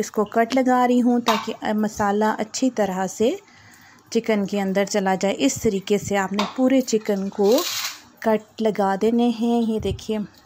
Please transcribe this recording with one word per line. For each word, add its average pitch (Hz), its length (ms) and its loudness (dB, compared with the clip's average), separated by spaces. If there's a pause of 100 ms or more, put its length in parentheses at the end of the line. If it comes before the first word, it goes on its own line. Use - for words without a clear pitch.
इसको 208 260 -2
cut 233 280 0
लगा 254 300 4
रही 247 140 4
हूँ, 240 240 4
ताकि, 220 320 -2
अ, - 200 -4
मसाला 214 600 0
अच्छी 233 380 -2
तरह 190 360 -2
से 240 280 0 (760)
chicken 220 340 0
के 202 140 -4
अंदर 190 260 0
चला 190 300 0
जाए। 196 180 0
इस - 280 0
तरीके 202 380 0
से 202 180 -4
आपने 196 280 -2 (100)
पूरे 262 260 4
chicken 214 480 -2
को 202 220 2 (720)
cut 220 400 -2
लगा 196 360 0
देने 233 340 2
हैं। 233 300 0
ये 220 200 -2
देखिए, 202 420 -4 (220)